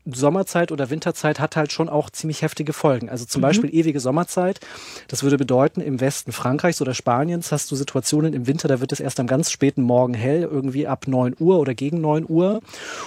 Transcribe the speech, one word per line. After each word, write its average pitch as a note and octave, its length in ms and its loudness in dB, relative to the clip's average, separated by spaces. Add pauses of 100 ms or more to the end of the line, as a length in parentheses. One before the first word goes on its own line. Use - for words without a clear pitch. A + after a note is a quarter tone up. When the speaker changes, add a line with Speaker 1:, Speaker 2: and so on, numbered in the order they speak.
Speaker 1:
Sommerzeit D#3+ 680 0
oder C#3 160 -2
Winterzeit, D#3 500 -2
hat D3 160 -2
halt D3+ 160 0
schon E3 160 -2
auch D3+ 220 -2
ziemlich - 320 -8
heftige D#3 320 -2
Folgen. B2 360 0
Also A#2+ 140 -8
zum - 160 -4
Speaker 2:
Mhm. B2+ 40 2
Speaker 1:
Beispiel G3 300 2
ewige D#3+ 280 2
Sommerzeit. F3 580 0 (480)
Das C3 160 -4
würde C#3 140 4
bedeuten, C3+ 480 2
im C3 160 -2
Westen - 300 -2
Frankreichs D3 500 0
oder C3 140 -2
Spaniens D#3+ 560 0
hast D3 180 -2
du C#3+ 60 -4
Situationen D3 580 0
im B2 140 -4
Winter, D3+ 200 0
da C3+ 120 2
wird C#3 120 -4
es C#3 80 -2
erst C#3 200 -4
am B2 80 0
ganz C3 240 0
späten C3+ 320 2
Morgen B2 320 4
hell, C3+ 260 0
irgendwie C#3 460 -2
ab C3 200 -4
neun B2+ 300 2
Uhr F3 220 4
oder C3+ 160 0
gegen D3 260 -2
neun D#3 260 2
Uhr. F#3 340 2 (460)